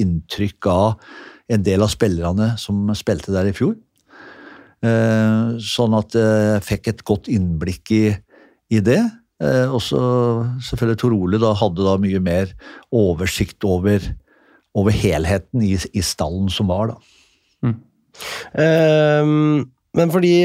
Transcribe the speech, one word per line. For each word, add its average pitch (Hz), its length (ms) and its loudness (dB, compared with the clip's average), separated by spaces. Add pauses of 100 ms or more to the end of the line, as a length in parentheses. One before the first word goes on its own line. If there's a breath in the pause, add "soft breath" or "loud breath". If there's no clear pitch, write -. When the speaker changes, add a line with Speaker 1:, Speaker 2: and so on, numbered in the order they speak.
Speaker 1:
inntrykk 92 720 -4
av 107 400 0 (300 loud breath)
en 107 180 0
del 95 160 2
av 107 80 2
spillerne 92 600 -2 (100)
som 101 320 -4
spilte 101 400 -4
der 95 160 0
i 95 80 -2
fjor. 143 140 0 (1120 loud breath)
Eh, 113 720 2 (100)
sånn 110 320 0
at, 107 180 -2
eh, 110 280 2 (160)
jeg 101 80 -6
fikk - 240 -4
et - 80 -6 (100)
godt - 240 -2
innblikk 87 640 -2
i, 107 60 4 (680 soft breath)
i 110 140 2
det. 123 140 4 (420)
Eh, 131 240 0
og 131 160 -2
så - 160 -4 (680)
selvfølgelig 113 340 -2
Tor 123 160 2
Ole 95 240 0
da 110 160 2
hadde 98 300 0
da 95 100 4
mye 95 240 0
mer 92 320 -2 (400 loud breath)
oversikt 92 720 -2
over, 95 400 0 (720 soft breath)
over 104 180 2
helheten 95 720 0
i, 95 80 0
i 92 320 -4
stallen 92 480 -4
som 104 160 -2
var 101 240 -2
da. - 60 -14 (640 soft breath)
Speaker 2:
Mm. 120 120 0 (840 loud breath)
Speaker 3:
Ehm, 151 800 4 (560)
men 165 160 2
fordi, 175 220 2 (100)